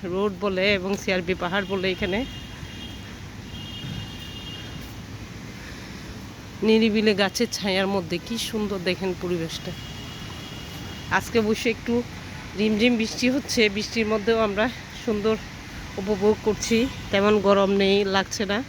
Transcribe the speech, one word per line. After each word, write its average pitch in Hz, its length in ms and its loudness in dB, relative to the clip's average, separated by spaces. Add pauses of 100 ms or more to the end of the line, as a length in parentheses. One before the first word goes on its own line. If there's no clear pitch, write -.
(140)
রোড 202 180 2 (120)
বলে 190 220 2 (140)
এবং 190 120 -2 (100)
সিআরবি 185 420 0
পাহাড় 185 280 0
বলে 190 240 0
এখানে। 196 240 0 (4000)
নিরিবিলি 220 540 6
গাছের 208 360 2
ছায়ার 190 380 2
মধ্যে 175 220 -2 (100)
কি 233 80 -4 (140)
সুন্দর 208 300 -2 (100)
দেখেন 185 220 0 (100)
পরিবেশটা। 175 500 -4 (1500)
আজকে - 260 -2
অবশ্য 214 220 0 (100)
একটু - 180 -4 (680)
রিমঝিম 220 420 4
বৃষ্টি 226 240 -2 (100)
হচ্ছে, - 260 2 (140)
বৃষ্টির 214 380 0
মধ্যেও 220 340 2
আমরা 202 180 2 (400)
সুন্দর 220 300 2 (680)
উপভোগ 202 340 4 (100)
করছি, 220 320 2 (340)
তেমন 208 220 6 (140)
গরম 196 240 6 (100)
নেই, 196 160 6 (180)
লাগছে 196 360 0
না। 202 60 2 (120)